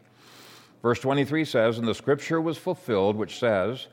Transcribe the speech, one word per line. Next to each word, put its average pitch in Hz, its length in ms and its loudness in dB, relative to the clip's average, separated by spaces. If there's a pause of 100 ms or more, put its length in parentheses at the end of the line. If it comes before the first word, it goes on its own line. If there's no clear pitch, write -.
(800)
Verse 117 180 2
twenty-three 139 440 0
says, 117 340 2
"And 117 80 -4
the 110 80 0
scripture 143 460 0
was 160 180 -4
fulfilled, 107 600 0
which 104 200 -6
says, 110 560 0